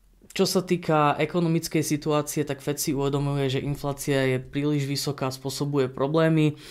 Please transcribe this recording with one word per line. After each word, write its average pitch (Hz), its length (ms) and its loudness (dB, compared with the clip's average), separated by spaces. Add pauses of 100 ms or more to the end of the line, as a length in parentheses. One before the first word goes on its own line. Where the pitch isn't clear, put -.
(320)
čo 185 140 2
sa 180 160 2
týka 156 560 2
ekonomickej 165 680 0
situácie, 151 640 0
tak 143 140 -6
FED 143 160 -4
si - 160 -2
uvedomuje, 139 560 0
že 131 160 -2
inflácia 143 580 -2
je 131 160 2
príliš 143 460 -2
vysoká, 139 480 -4
spôsobuje 139 580 -2
problémy. 156 640 2 (140)